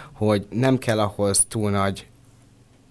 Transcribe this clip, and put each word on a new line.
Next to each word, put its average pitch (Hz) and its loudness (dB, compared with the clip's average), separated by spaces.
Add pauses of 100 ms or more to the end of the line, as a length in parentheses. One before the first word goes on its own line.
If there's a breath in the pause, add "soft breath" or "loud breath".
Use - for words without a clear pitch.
(120 loud breath)
hogy 107 0
nem 127 2
kell 110 0
ahhoz 101 0
túl 104 -2
nagy 98 -2 (880)